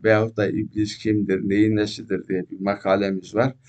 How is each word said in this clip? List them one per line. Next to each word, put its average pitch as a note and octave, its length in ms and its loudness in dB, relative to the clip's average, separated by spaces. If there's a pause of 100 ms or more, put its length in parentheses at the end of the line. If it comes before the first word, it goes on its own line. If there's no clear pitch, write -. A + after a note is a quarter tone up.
veyahut A2 340 2
da G#2 100 2
iblis G#2+ 500 -4
kimdir, G2+ 520 0
neyin G#2+ 260 4
nesidir G2+ 520 -4
diye F#2 220 -4
bir - 100 -12
makalemiz G2 760 0
var. C3 180 0 (160)